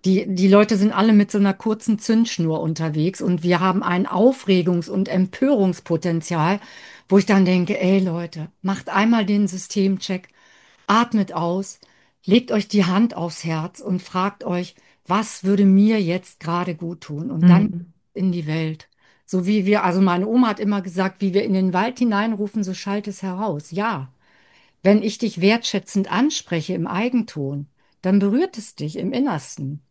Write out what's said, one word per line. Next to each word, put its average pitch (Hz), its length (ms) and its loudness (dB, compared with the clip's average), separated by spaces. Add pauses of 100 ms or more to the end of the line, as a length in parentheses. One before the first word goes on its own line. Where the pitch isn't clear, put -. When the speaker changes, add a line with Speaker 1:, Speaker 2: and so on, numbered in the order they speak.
Speaker 1:
Die, 190 280 2
die 185 140 2
Leute 208 300 6
sind 208 140 2
alle 214 220 4
mit 202 180 6
so 214 60 0
einer 196 160 2
kurzen 220 440 -2
Zündschnur 175 640 0
unterwegs 160 600 -2
und 180 220 0
wir 175 160 2
haben 190 220 0
ein 185 240 -2
Aufregungs- 180 840 2
und 190 180 -2
Empörungspotenzial, 180 1500 0 (480)
wo 190 100 6
ich 190 80 2
dann 196 200 4
denke, 180 340 2
"Ey 190 200 4
Leute, 165 500 -6 (120)
macht 185 280 -6
einmal 214 360 2
den 202 220 2
Systemcheck, 185 800 -4 (580)
atmet 220 460 0
aus, 175 480 -6 (440)
legt 240 280 2
euch 208 160 -2
die 202 160 2
Hand 202 320 0
aufs 170 280 -8
Herz 160 360 -6
und 180 220 -4
fragt 190 420 -4
euch, 180 300 -6 (320)
was 214 380 -4
würde 202 220 2
mir 208 360 4
jetzt 180 380 -6
gerade 175 340 -4
gut 170 280 -12
tun?" 156 280 -10
Und 175 200 6
dann 185 180 6
Speaker 2:
Mhm. - 240 -10 (220)
Speaker 1:
in 185 180 -2
die 170 140 -6
Welt. 156 420 -6 (380)
So 185 200 -2
wie 202 200 0
wir, 208 180 2
also 185 160 2
meine 185 280 2
Oma 240 200 4
hat 202 120 -4
immer 202 220 -2
gesagt, 185 380 -4
"Wie 190 140 -2
wir 202 100 2
in 208 100 -2
den 185 180 2
Wald 214 260 -2
hineinrufen, 214 680 -2
so 185 100 -6
schallt 202 340 -6
es 196 140 -10
heraus." 185 480 -6
Ja, 180 420 -6 (680)
wenn 208 200 6
ich 214 160 -6
dich 202 240 -4
wertschätzend 202 720 0
anspreche 180 600 -2
im 165 120 -4
Eigenton, 175 840 -4 (340)
dann 190 180 2
berührt 247 380 0
es - 180 -12
dich 156 220 -8
im - 140 -6
Innersten. 151 800 -6